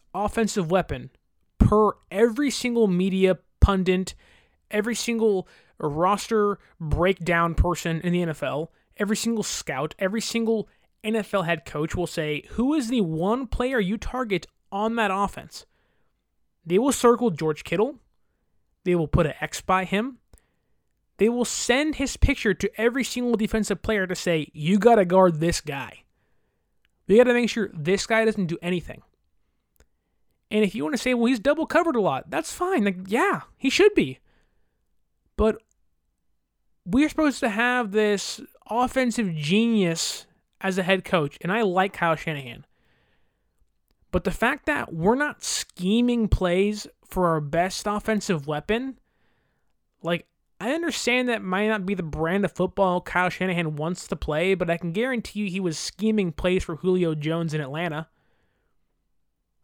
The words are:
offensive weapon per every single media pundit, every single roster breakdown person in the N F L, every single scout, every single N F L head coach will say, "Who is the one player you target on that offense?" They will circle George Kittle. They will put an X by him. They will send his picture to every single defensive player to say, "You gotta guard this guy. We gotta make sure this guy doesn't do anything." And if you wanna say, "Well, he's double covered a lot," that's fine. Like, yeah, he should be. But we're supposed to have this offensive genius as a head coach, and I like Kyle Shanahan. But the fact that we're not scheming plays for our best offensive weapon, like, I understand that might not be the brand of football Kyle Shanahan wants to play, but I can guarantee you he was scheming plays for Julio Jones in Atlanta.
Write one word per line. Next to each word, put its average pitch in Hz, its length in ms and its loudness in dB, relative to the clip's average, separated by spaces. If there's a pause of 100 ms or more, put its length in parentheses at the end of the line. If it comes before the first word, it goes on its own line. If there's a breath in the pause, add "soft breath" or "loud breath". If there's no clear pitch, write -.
(140)
offensive 202 580 -2
weapon 143 380 -2 (480)
per 208 340 6 (200)
every 233 400 2
single 233 360 0
media 185 500 2 (240)
pundit, 185 520 2 (560 soft breath)
every 214 260 -2
single 220 520 0 (320 soft breath)
roster 196 800 0 (220 soft breath)
breakdown 170 760 0
person 165 460 0
in 180 100 -2
the 175 100 2
N 170 60 -2
F 156 160 -6
L, 143 300 -4 (240)
every 208 180 -2
single 226 280 -2
scout, - 560 -6
every 196 200 -2
single 226 480 -2 (340)
N 220 140 -2
F 208 180 -4
L 196 100 2
head 165 200 -2
coach 151 320 -6
will 175 120 -2
say, 151 440 -4
"Who 262 220 0
is 262 160 -2
the 254 100 0
one 190 480 -2
player 254 320 -2
you 202 180 0
target 214 500 -6 (220)
on 220 280 -2
that 214 160 0
offense?" 190 520 -6 (1000)
They 170 120 2
will 262 140 2
circle 240 380 4
George 156 340 -4
Kittle. 233 360 -2 (840)
They 180 120 2
will 165 120 0
put 160 200 2
an 139 120 -8
X - 220 -8
by 185 240 0
him. 233 320 -4 (1000)
They 208 100 4
will 240 160 0
send 285 500 0
his - 220 -4
picture 226 360 2
to - 280 -4
every 233 240 2
single 247 320 -2
defensive 208 440 -2
player 208 240 0
to 180 100 -4
say, 165 360 -2
"You 165 260 2
gotta 214 280 6
guard 180 340 6
this 165 220 0
guy. 139 420 -10 (1040)
We 190 80 4
gotta 247 180 8
make 240 160 2
sure 220 240 -4
this 175 320 -2
guy 226 200 2
doesn't 214 220 0
do 156 140 -6
anything." 175 400 -6 (1500)
And 214 140 2
if 190 100 -2
you 240 80 -4
wanna 302 140 -2
say, 254 160 0
"Well, 233 140 2
he's 254 120 2
double 294 260 2
covered 330 300 2
a 226 60 2
lot," 147 280 -2
that's 302 220 -4
fine. 359 320 0
Like, 196 140 0 (100)
yeah, 320 360 0 (120)
he - 140 -2
should 403 260 6
be. 135 240 0 (1200)
But 214 240 0 (1200)
we're 262 260 2
supposed 302 300 0
to 254 100 0
have 240 420 0
this 208 500 0 (280)
offensive 240 680 0
genius 180 880 0 (340)
as 190 180 -4
a 190 60 0
head 185 220 0
coach, 151 360 0
and 170 100 -4
I 220 100 0
like 190 320 2
Kyle 165 220 0
Shanahan. 147 500 -8 (1500)
But 180 120 0
the 190 80 -2
fact 254 340 -2
that 285 280 -4
we're 170 220 2
not 294 280 -4
scheming 226 840 0
plays 196 600 0 (180)
for 185 220 0
our 160 120 0
best 165 460 -2
offensive 208 600 -2
weapon, 220 520 -4 (1000)
like, 170 240 -2 (340)
I 233 140 -2
understand 254 560 0
that 220 140 -2
might 190 240 0
not 214 180 -2
be 196 80 -2
the 185 80 -4
brand 160 420 -2
of 185 80 0
football 180 480 0
Kyle 180 300 0
Shanahan 170 460 -2
wants 160 320 -6
to 196 80 -6
play, 165 400 0
but 175 160 0
I 170 60 -2
can 170 140 -6
guarantee 226 500 -4
you 202 100 -4
he 185 80 -4
was 175 180 -2
scheming 208 540 0
plays 180 320 0
for 160 140 -8
Julio 180 360 2
Jones 156 400 -2
in 156 80 -4
Atlanta. 156 460 -6 (1600)